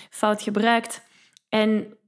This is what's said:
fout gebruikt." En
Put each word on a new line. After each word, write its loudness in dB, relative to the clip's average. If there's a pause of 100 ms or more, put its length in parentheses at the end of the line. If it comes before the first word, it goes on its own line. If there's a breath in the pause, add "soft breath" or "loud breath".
(100)
fout 0
gebruikt." 0 (460 soft breath)
En 0 (120)